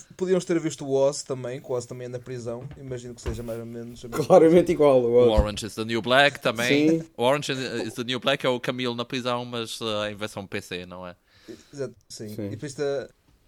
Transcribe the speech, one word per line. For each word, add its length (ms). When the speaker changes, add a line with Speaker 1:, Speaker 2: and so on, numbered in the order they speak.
Speaker 1:
podíamos 300
ter 140
visto 260
o 80
Oz 300
também, 360
que 60
o 80
Oz 140
também 180
é 40
na 100
prisão. 580
Imagino 380
que 80
seja 180
mais 180
ou 60
menos 400
a 20
mesma 160
Speaker 2:
Claramente 480
igual, 300
o 120
Speaker 3:
O 200
Speaker 2:
Oz. 80
Speaker 3:
Orange 240
is 80
the 100
New 160
Black 420
também. 580
Speaker 2:
Sim. 60
Speaker 3:
O 60
Orange 280
is 80
the 80
New 160
Black 260
é 40
o 100
Camilo 340
na 120
prisão, 400
mas, 360
eh, 300
em 40
versão 300
P 160
C, 240
não 220
é? 80
Speaker 1:
Exato, 220
sim. 220
Speaker 2:
Sim. 160
Speaker 1:
E 40
depois 260
tá, 340